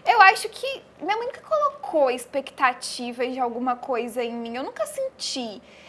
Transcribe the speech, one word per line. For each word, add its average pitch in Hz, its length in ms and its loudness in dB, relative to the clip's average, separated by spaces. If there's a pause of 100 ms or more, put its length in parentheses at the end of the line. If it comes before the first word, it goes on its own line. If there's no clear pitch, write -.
eu 440 160 6
acho 427 260 8
que 523 340 -8 (200)
minha 392 160 -2
mãe 480 100 -6
nunca - 140 -12
colocou 571 680 0
expectativa 247 1160 -2
de 254 100 -6
alguma 240 380 -2
coisa 240 480 -4
em 233 100 -6
mim. 233 220 -8
Eu 254 80 -6
nunca 494 220 -6
senti. 277 760 -8 (280)